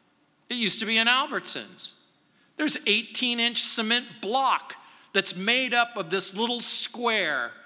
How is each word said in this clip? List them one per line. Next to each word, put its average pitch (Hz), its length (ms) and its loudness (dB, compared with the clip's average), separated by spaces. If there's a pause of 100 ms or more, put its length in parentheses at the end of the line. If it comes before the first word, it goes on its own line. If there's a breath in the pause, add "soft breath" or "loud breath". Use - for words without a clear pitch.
(500)
it 151 60 -4
used 214 240 0
to 220 60 -2
be 220 120 2
in 226 100 4
Albertsons. 247 840 -2 (640 soft breath)
There's 302 220 0 (100)
eighteen-inch 233 760 0
cement 240 440 2 (160)
block 226 540 0 (360 loud breath)
that's 190 240 2
made 240 380 0
up 233 240 2
of 175 120 -6
this 185 280 0
little 240 240 -2
square 180 880 0 (140)